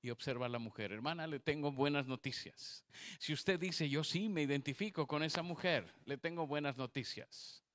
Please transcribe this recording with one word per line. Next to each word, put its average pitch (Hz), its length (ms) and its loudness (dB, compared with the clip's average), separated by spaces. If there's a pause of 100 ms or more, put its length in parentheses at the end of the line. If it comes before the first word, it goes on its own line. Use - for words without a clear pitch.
y 123 80 -4
observa 123 360 -2
a 120 40 0
la 120 80 0
mujer. 110 340 -4
Hermana, 156 340 -2
le 147 140 -4
tengo 147 320 0
buenas 139 340 4
noticias. - 800 -6 (340)
Si - 140 -2
usted 180 260 2
dice, 165 300 0
"Yo 143 160 2
sí 196 240 2
me 175 140 2
identifico 143 640 2
con 151 160 2
esa 160 200 2
mujer", 165 480 2 (140)
le 139 140 -2
tengo 170 280 -2
buenas 143 300 0
noticias. - 880 -6 (100)